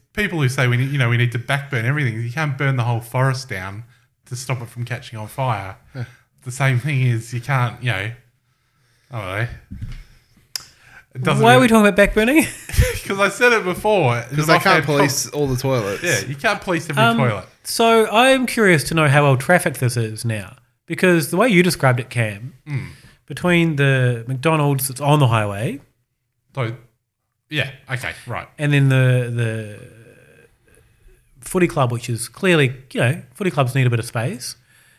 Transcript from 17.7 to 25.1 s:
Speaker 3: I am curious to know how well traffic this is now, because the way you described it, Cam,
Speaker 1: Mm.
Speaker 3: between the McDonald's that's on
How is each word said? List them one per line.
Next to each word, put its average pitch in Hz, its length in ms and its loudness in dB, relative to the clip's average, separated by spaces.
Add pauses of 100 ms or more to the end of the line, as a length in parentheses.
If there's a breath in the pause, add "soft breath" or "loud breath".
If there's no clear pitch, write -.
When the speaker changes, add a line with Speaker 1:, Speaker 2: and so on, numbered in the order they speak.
Speaker 3:
I 233 220 4
am 262 180 2
curious 185 380 2
to - 100 -6
know 156 140 4
how 147 160 4
well 135 120 4
traffic 160 420 0
this 120 180 -2
is 110 280 -4
now, 104 320 -6 (300)
because 165 440 2
the 170 60 -2
way 226 120 4
you 180 160 6
described 135 340 2
it, 113 120 -8
Cam, 110 440 -4 (140)
Speaker 1:
Mm. 104 220 -8 (360 loud breath)
Speaker 3:
between 170 500 0
the 127 520 2
McDonald's 143 580 0
that's 127 140 -10
on 147 180 4